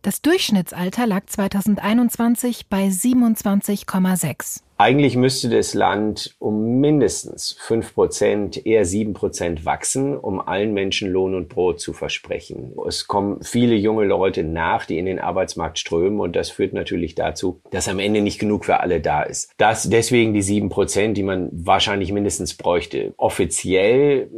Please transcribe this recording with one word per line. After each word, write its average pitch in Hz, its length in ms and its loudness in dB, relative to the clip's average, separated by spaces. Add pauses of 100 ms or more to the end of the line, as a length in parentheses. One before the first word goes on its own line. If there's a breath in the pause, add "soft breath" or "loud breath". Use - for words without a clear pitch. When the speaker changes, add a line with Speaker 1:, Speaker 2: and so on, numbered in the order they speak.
Speaker 1:
Das - 220 -4
Durchschnittsalter 214 840 2
lag 196 200 0
zweitausendeinundzwanzig 226 1400 0
bei 196 200 2
siebenundzwanzig 208 960 2
Komma 185 300 2
sechs. - 460 -6 (140)
Speaker 2:
Eigentlich 123 400 4
müsste 127 320 2
das 110 240 2
Land 104 680 0
um 113 400 0
mindestens - 800 0
fünf 113 340 -2
Prozent, 104 720 0
eher 110 180 4
sieben 101 300 -2
Prozent 85 500 -4
wachsen, 135 540 -2
um 95 220 -4
allen 104 340 -2
Menschen 98 380 -2
Lohn 92 240 0
und 85 120 -6
Brot 87 300 0
zu - 140 -10
versprechen. - 840 -10 (140)
Es - 180 -6
kommen 101 360 -2
viele 120 340 2
junge 107 280 2
Leute 92 380 0
nach, 82 420 -2
die 82 140 -4
in 90 80 -2
den 92 140 -4
Arbeitsmarkt 87 580 -4
strömen, 95 400 0
und 90 160 -4
das 87 160 -2
führt 98 220 -2
natürlich 85 420 -4
dazu, - 460 -4 (100)
dass - 160 -4
am 98 140 -4
Ende 104 200 2
nicht 101 200 -2
genug 104 240 -2
für - 160 2
alle 87 200 0
da 78 220 0
ist. - 360 -8
Das, - 300 2
deswegen 113 460 4
die 104 80 2
sieben 101 280 0
Prozent, 101 460 0
die 101 60 -2
man 92 300 -2
wahrscheinlich 95 580 0
mindestens 101 460 -2
bräuchte. 85 600 -2
Offiziell 110 1200 2